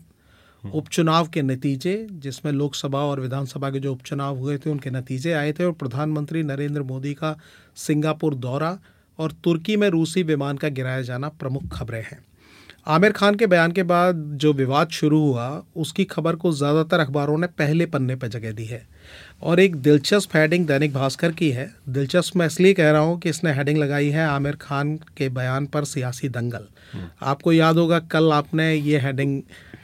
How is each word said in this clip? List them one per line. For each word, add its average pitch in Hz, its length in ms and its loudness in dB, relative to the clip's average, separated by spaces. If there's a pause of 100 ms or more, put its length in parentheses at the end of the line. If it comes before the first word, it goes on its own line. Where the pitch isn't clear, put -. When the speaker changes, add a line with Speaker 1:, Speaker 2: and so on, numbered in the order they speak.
(640)
Speaker 1:
हम्म। 95 100 -8
Speaker 2:
उपचुनाव 160 540 0
के 165 140 -2
नतीजे, 139 680 -2
जिसमें 147 420 -8
लोकसभा 139 460 -2
और 139 220 -2
विधानसभा 135 500 -6
के 135 80 -4
जो 139 140 -4
उपचुनाव 139 460 -6
हुए 139 200 -4
थे 143 120 -6
उनके 139 200 -6
नतीजे 131 420 -4
आए 151 200 0
थे, 175 120 -4
और 180 80 0
प्रधानमंत्री 151 720 -4
नरेंद्र 143 400 -4
मोदी 135 320 -6
का 156 240 -6 (380)
सिंगापुर 156 580 0
दौरा 143 440 -4 (400)
और 160 140 -4
तुर्की 170 440 0
में 208 120 4
रूसी 165 340 2
विमान 143 340 0
का 151 120 -2
गिराया 131 340 -4
जाना 127 260 -6
प्रमुख 139 340 -6 (100)
खबरें 113 300 -8
हैं। - 220 -18 (600)
आमिर 175 260 4
खान 208 220 4
के 214 120 2
बयान 170 260 6
के 185 100 0
बाद 175 520 2
जो 147 180 4
विवाद 139 360 2
शुरू 156 320 2
हुआ, 139 440 0 (120)
उसकी 170 280 -2
खबर 165 320 -2
को 165 160 0
ज़्यादातर 156 480 2
अखबारों 147 380 0
ने 175 80 0
पहले 160 400 0
पन्ने 131 300 -2
पर 127 120 -8
जगह 110 240 -8
दी 110 120 -10
है। 113 220 -12 (560)
और 175 180 4
एक 190 160 6
दिलचस्प 147 600 4
हेडिंग 160 300 4
दैनिक 143 280 2
भास्कर 135 380 0
की 160 180 0
है। 131 240 -6 (140)
दिलचस्प 139 480 0
मैं 170 100 2
इसलिए 185 280 4
कह 160 160 4
रहा 151 100 6
हूँ 165 180 2
कि 170 100 -4
इसने 156 240 0
हेडिंग 143 260 0
लगाई 143 300 0
है, 156 180 0
"आमिर 143 260 -2
खान 143 440 -4
के 143 320 -6
बयान 127 380 -4
पर 147 180 -4
सियासी 127 440 -6
दंगल।" 117 360 -6 (280)
Speaker 1:
हम्म। 95 160 -10 (140)
Speaker 2:
आपको 143 300 0
याद 160 240 6
होगा, 170 220 4
कल 160 340 2
आपने 156 420 0
ये 147 240 0
हेडिंग 139 440 -2 (420)